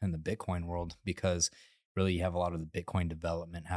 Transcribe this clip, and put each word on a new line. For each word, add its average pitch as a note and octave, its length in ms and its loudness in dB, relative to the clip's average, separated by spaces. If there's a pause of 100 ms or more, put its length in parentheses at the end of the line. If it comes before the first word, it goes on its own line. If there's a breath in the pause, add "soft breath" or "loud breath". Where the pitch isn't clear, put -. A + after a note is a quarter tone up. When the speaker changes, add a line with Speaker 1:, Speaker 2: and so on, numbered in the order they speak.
Speaker 1:
in G2 120 2
the D#2+ 40 -2
Bitcoin F2 500 -2
world, F2 360 -4
because F2+ 480 2 (460 soft breath)
really F#2+ 160 4
you E2+ 80 2
have F2+ 120 2
a F2 60 -2
lot F2 140 2
of E2 80 -2
the D#2+ 40 -6 (160)
Bitcoin F2 280 0
development E2 560 -4
Speaker 2:
Yep. - 120 -12